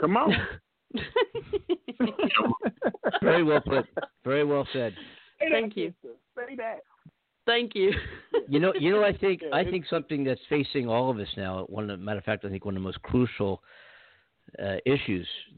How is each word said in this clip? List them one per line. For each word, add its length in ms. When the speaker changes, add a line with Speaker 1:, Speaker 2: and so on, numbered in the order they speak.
Speaker 1:
Come 160
on. 180
Speaker 2:
<laughs> 60
Speaker 3:
Very 220
well 160
put. 260
Very 200
well 280
said. 220
Speaker 1:
Say 80
that, 120
Speaker 2:
Thank 160
you. 160
Speaker 1:
sister. 140
Say 200
that. 240
Speaker 2:
Thank 300
you. 180
Speaker 3:
You 120
know, 180
you 140
know, 120
I 120
think, 260
Speaker 1:
Yeah, 100
Speaker 3:
I 100
Speaker 1:
it's 80
Speaker 3:
think 200
something 340
that's 240
facing 400
all 220
of 80
us 180
now, 320
one 220
of, 100
matter 180
of 60
fact, 200
I 40
think 160
one 120
of 60
the 40
most 160
crucial, 600
uh, 220
issues 420